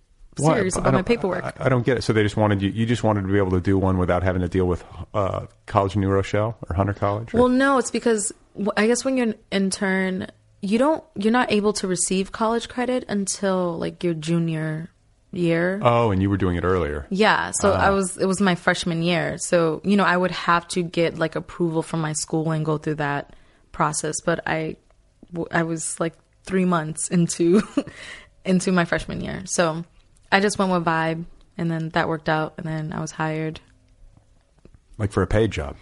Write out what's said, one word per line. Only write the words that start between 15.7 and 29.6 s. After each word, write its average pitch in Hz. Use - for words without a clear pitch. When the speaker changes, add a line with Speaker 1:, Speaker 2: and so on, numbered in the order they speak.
Speaker 1:
Oh, 117
and 95
you 98
were 98
doing 90
it 85
earlier. 78
Speaker 2:
Yeah, 185
so 202
Speaker 1:
Ah. 185
Speaker 2:
I 190
was, 196
it 170
was 190
my 185
freshman 170
year. 160
So, 165
you 196
know, 196
I 170
would 180
have 170
to 185
get, 165
like, 160
approval 165
from 165
my 156
school 160
and 156
go 156
through 151
that 143
process. 151
But 165
I, 160
w-, 170
I 170
was, 165
like, 165
three 185
months 160
into, 175
<laughs> -
into 185
my 175
freshman -
year. -
So 170